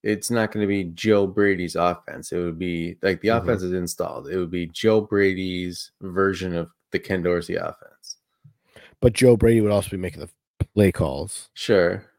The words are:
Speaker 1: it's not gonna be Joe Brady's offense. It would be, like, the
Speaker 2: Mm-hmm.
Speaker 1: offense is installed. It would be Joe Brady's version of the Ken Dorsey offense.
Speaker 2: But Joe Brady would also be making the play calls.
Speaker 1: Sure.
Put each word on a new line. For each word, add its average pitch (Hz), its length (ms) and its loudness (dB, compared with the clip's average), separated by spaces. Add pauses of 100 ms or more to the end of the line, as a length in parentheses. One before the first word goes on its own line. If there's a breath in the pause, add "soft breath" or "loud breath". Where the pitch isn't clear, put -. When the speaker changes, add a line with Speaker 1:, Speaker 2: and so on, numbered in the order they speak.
Speaker 1:
it's 104 260 -4
not 113 220 0
gonna 104 160 -2
be 98 180 0
Joe 101 400 2
Brady's 95 520 0
offense. 87 560 -4
It 87 60 -4
would 85 200 -6
be, 85 420 -4
like, 92 200 0
the 104 80 0
Speaker 2:
Mm-hmm. 113 160 0
Speaker 1:
offense 101 180 -2
is 90 80 -4
installed. 85 580 -6
It 92 80 -4
would 87 140 -4
be 87 160 -4
Joe 110 320 2
Brady's 92 920 -2 (100)
version 92 520 -2
of 85 160 -4 (220)
the 95 80 -2
Ken 92 240 -2
Dorsey 87 320 0
offense. - 640 -10 (840 soft breath)
Speaker 2:
But 117 140 4
Joe 120 240 6
Brady 113 240 4
would 104 100 2
also 101 180 0
be 98 80 -8
making 85 220 -8
the - 540 -8
play 101 180 6
calls. 73 600 -4
Speaker 1:
Sure. 95 520 2 (140)